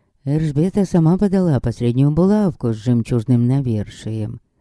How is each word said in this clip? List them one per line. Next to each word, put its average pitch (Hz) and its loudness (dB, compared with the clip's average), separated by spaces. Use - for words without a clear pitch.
Эржбета 156 0
сама 170 4
подала 185 2
последнюю 120 0
булавку 180 0
с 110 -6
жемчужным 120 0
навершием. 110 -4